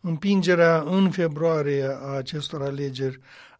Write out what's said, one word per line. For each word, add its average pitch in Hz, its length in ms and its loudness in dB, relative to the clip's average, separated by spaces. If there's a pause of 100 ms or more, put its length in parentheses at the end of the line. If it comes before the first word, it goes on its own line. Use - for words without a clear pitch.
împingerea 170 840 2
în 185 240 2
februarie 147 960 0
a 139 100 -6
acestor 143 460 -8
alegeri 135 580 -6 (400)